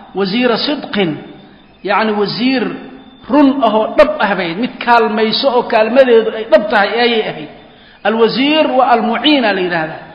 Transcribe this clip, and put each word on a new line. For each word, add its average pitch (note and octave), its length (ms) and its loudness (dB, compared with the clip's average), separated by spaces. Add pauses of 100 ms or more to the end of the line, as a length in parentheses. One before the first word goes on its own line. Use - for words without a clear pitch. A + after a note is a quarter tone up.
(140)
wasiira G#3 440 0
sidqin, G3+ 520 -4 (720)
yacni G#3 280 0
wasiir G#3 520 -2 (680)
run C4+ 320 4
ahoo A3 340 0
dhab D4 220 6
ah G3+ 160 0
bay F3+ 120 -4
ahayd. E3+ 120 -6
Mid B3 200 -4
kaalmayso A3 680 0
oo A#3+ 140 2
kaalmadeedu A3+ 720 2
ay A3 160 -8
dhab D#4 180 4
tahay G3+ 220 0 (100)
ayay A#3 280 0
ahayd. D#3 220 -12 (540)
Alwasiir A#3 600 2
waa B3+ 240 2
almuciina A3+ 640 2
la F#3+ 80 -4
yidhaahdaa. E3 400 -4 (140)